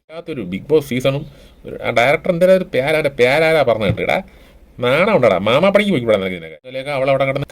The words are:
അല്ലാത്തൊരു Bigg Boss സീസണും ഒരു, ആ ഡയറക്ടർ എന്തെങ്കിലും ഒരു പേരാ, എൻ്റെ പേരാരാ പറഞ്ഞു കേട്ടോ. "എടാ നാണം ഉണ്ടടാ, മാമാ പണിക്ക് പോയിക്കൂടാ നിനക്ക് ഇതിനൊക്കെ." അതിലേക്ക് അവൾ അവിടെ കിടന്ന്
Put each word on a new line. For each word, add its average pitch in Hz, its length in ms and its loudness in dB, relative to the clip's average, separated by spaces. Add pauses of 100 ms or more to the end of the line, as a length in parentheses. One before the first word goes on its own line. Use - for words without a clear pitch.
(100)
അല്ലാത്തൊരു 160 320 -12 (100)
Bigg 98 180 -8
Boss 151 200 2
സീസണും 135 320 -2 (440)
ഒരു, 123 100 -12 (100)
ആ 117 120 -2
ഡയറക്ടർ 143 360 2
എന്തെങ്കിലും 185 260 4
ഒരു 180 140 -4
പേരാ, 139 280 0
എൻ്റെ 143 180 -2
പേരാരാ 156 500 4
പറഞ്ഞു 110 200 0
കേട്ടോ. - 180 -4
"എടാ - 100 -2 (680)
നാണം 156 320 2
ഉണ്ടടാ, 113 220 4
മാമാ 123 360 2
പണിക്ക് 202 180 2
പോയിക്കൂടാ 117 240 2
നിനക്ക് 95 200 -4
ഇതിനൊക്കെ." 80 280 -16
അതിലേക്ക് 131 320 -12
അവൾ 131 140 -2
അവിടെ 135 180 2
കിടന്ന് 139 240 -6